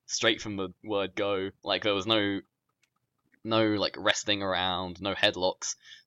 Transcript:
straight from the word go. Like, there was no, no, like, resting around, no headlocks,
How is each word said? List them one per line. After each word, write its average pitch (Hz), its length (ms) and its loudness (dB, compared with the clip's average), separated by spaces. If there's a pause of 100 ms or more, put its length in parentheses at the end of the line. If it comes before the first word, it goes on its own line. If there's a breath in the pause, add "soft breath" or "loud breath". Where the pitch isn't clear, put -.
straight - 360 0
from 104 160 -6
the 95 120 -4 (140)
word 101 320 -2
go. 98 360 -2 (120)
Like, 95 200 -2
there 107 100 2
was 98 140 0
no, 101 320 2 (1040)
no, 110 300 2
like, 98 240 0
resting 101 460 2
around, 90 580 -2
no 98 120 -2
headlocks, 92 640 0 (320 soft breath)